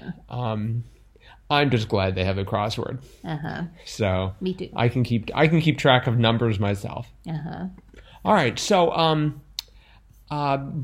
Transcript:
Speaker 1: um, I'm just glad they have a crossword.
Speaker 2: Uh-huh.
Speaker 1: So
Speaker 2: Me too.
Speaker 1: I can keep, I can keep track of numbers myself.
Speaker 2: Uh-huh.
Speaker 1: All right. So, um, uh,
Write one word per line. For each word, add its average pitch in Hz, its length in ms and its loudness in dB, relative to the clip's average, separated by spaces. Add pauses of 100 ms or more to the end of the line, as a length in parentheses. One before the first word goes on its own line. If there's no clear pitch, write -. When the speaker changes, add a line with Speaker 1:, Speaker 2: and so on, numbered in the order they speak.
(280)
Speaker 1:
um, 113 560 -4 (680)
I'm 143 180 4
just 110 180 2
glad 95 260 2
they 95 100 0
have 95 140 0
a 98 60 -2
crossword. 107 580 -4 (220)
Speaker 2:
Uh-huh. 156 380 -8 (220)
Speaker 1:
So 92 560 -2
Speaker 2:
Me 185 140 -4
too. - 220 -10
Speaker 1:
I 120 120 2
can 123 140 0
keep, 117 320 -2
I 156 140 4
can 160 120 4
keep 156 180 2
track 127 280 4
of 117 100 2
numbers 113 440 2
myself. - 480 -4 (200)
Speaker 2:
Uh-huh. 165 380 -8 (580)
Speaker 1:
All 196 100 2
right. 143 220 2
So, 180 360 2
um, 156 480 2 (880)
uh, 143 280 0 (260)